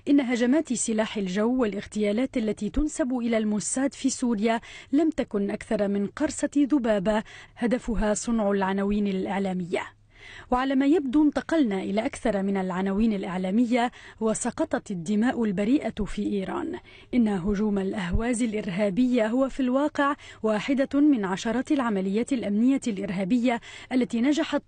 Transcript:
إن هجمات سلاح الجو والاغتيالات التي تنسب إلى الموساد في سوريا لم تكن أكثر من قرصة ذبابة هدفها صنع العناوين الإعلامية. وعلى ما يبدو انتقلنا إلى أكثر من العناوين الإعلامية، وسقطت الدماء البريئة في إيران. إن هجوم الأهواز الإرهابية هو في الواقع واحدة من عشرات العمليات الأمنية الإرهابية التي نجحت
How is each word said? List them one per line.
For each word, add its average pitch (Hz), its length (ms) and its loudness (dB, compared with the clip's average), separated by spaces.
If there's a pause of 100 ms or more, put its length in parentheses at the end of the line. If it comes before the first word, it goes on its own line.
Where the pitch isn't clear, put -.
إن 285 120 6
هجمات 247 540 2
سلاح 220 440 -2
الجو 214 440 0
والاغتيالات 208 760 -2
التي 208 320 -2
تنسب 294 440 0
إلى 233 240 0
الموساد 220 560 -2
في - 160 -2
سوريا 233 520 0 (300)
لم 311 180 4
تكن 202 420 -2
أكثر 208 360 -2
من 202 200 0
قرصة 285 500 -4
ذبابة 233 480 2 (500)
هدفها 214 580 0
صنع 220 380 0
العناوين 196 560 0
الإعلامية. 190 720 -2 (680)
وعلى 262 240 0
ما 269 100 4
يبدو 294 380 4
انتقلنا 254 600 2
إلى 202 220 -2
أكثر 202 380 -2
من 196 140 0
العناوين 190 560 0
الإعلامية، 202 800 0 (280)
وسقطت 220 720 -2
الدماء 208 520 0
البريئة 214 640 0
في - 160 -6
إيران. 190 580 -4 (340)
إن 240 140 4
هجوم 202 520 0
الأهواز 208 640 -2
الإرهابية 214 840 0
هو 254 220 0
في - 100 -10
الواقع 277 560 0 (280)
واحدة 247 560 0
من 277 260 4
عشرات 226 460 -2
العمليات 220 640 0
الأمنية 226 540 2
الإرهابية 202 720 0 (300)
التي 240 300 2
نجحت 285 460 2